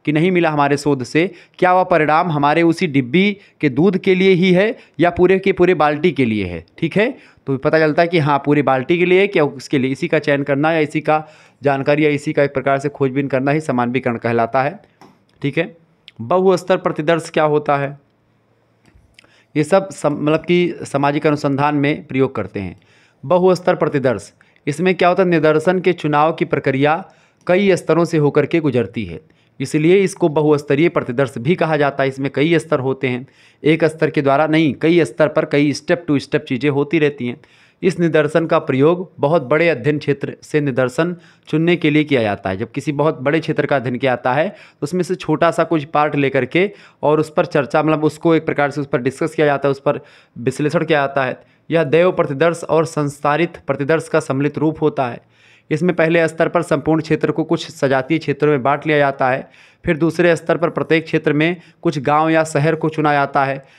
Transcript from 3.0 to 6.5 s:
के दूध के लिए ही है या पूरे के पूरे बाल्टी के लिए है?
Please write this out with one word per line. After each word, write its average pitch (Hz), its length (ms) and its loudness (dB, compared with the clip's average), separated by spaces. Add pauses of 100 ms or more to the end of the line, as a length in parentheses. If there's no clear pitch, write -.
के 151 80 2
दूध 175 280 2
के 185 180 2
लिए 190 140 4
ही 185 240 4
है 208 240 2 (220)
या 175 100 4
पूरे 180 300 2
के 190 120 0
पूरे 180 220 4
बाल्टी 151 380 2
के 135 140 0
लिए 107 200 -2
है? 87 200 -10 (120)